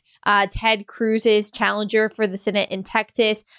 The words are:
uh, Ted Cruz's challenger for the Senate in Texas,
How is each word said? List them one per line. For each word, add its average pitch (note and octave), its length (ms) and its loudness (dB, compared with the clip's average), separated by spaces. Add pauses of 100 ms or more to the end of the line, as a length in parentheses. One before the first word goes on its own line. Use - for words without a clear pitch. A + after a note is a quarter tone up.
(260)
uh, G3+ 240 2
Ted A3 380 0
Cruz's A3 640 2
challenger G#3+ 560 0
for A3 200 -2
the F#3+ 100 -6
Senate G3+ 340 -2
in F#3 100 -6
Texas, G#3+ 640 -2 (160)